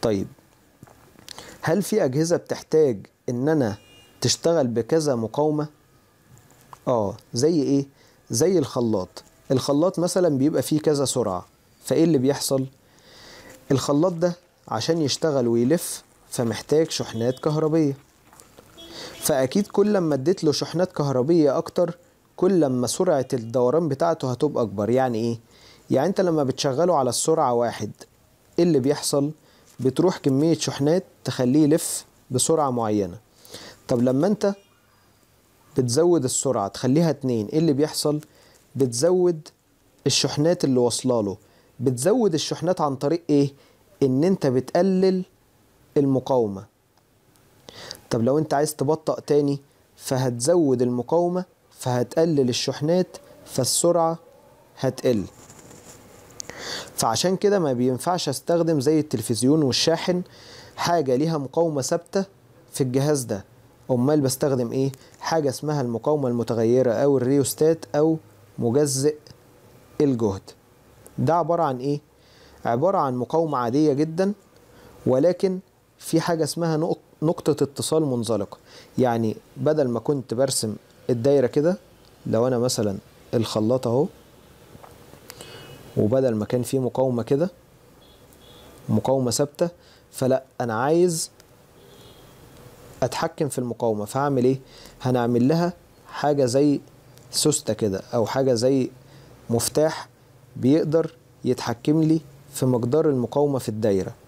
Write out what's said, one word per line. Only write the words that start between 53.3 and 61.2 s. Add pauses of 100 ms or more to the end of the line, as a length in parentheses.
فالسرعة (600)
هتقل. (1700)
فعشان
كده
ما
بينفعش
استخدم
زي
التلفزيون
والشاحن (540)
حاجة
ليها